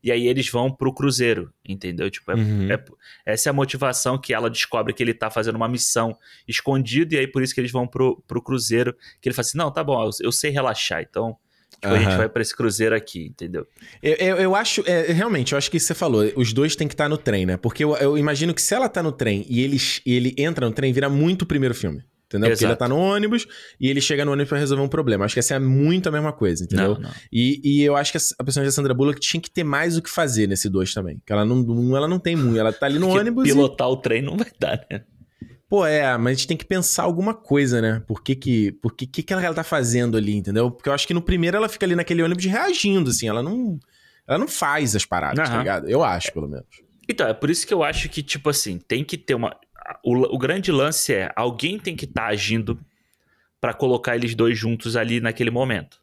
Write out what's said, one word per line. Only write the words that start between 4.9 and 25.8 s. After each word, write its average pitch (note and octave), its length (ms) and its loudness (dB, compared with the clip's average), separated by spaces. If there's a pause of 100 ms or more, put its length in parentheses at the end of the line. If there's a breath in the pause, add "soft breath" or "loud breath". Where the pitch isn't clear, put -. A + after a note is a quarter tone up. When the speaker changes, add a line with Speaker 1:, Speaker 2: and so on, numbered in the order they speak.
Speaker 1:
que - 80 -2
ele A#2 100 0
tá A2 160 -4
fazendo A2+ 280 -2
uma A2+ 120 0
missão A#2 480 -2 (300 loud breath)
escondido, C3+ 640 0
e D3+ 60 2
aí C3 80 0
por C3 160 -2
isso B2+ 100 -4
que C3+ 80 -2
eles A#2+ 100 -2
vão B2 160 0
pro, B2+ 400 0
pro B2 140 -4
cruzeiro, A#2+ 540 0 (260 loud breath)
que - 80 -2
ele B2+ 60 -6
fala A#2+ 100 -2
assim, - 140 -4
"Não, D#3 120 0
tá E3 120 -4
bom, C3+ 200 0
eu, A2 60 0 (120)
eu A#2 100 0
sei D3+ 200 -2
relaxar, A#2+ 560 -2
então, A2+ 280 -4 (360 soft breath)
tipo, - 220 -10
a A2 40 4
gente G2+ 100 4
Speaker 2:
Aham. F#2+ 100 2
Speaker 1:
vai A2 120 2
pra A#2 120 -2
esse - 140 -4
cruzeiro A2 400 2
aqui", F2+ 300 -6
entendeu? - 400 -10 (360 loud breath)
Speaker 2:
Eu, D3+ 140 2
eu, F#3 220 0
eu F#3+ 180 2
acho, G#3 300 0
é, E3 260 2
realmente, E3+ 420 0
eu C#3 40 2
acho C#3 140 -2
que E3 80 0
você - 140 0
falou, B2 300 2 (120)
os A#2 180 0
dois D3 220 2
têm D3+ 120 -2
que C3 80 -8
tá D3 140 0
no D3+ 80 0
trem, G2+ 280 0
né? F#2 120 0
Porque - 260 -2
eu, D3+ 140 2
eu C#3 200 4
imagino D3+ 360 0
que - 80 -2
se - 120 0
ela A#3+ 160 0
tá F3+ 140 -2
no D#3 80 0
trem G#2+ 380 -2
e B2 120 2
ele, C#3 160 2 (280)
e B2+ 100 2
ele B2 220 0
entra C#3 300 0
no A2 60 -2
trem, C3+ 200 0
vira C#3 160 2
muito D#3+ 320 2
o F3 40 0
primeiro C3 300 0
filme. D#2 280 -6 (280)
Entendeu? G#2+ 200 2
Porque A2 120 2
ele A2 100 4
Speaker 1:
Exato. A2+ 80 -4
Speaker 2:
tá A#2+ 60 0
no B2+ 80 0
ônibus G#3 520 0 (320 loud breath)
e C3 100 2
ele C#3 100 2
chega C#3+ 240 0
no D3 80 0
ônibus C#3 180 0
pra C#3+ 100 0
resolver C#3 240 2
um C#3 40 0
problema. A#2+ 380 2
Acho G#2 80 -2
que B2+ 60 0
essa C3+ 160 0
é - 40 0
muito D3 500 4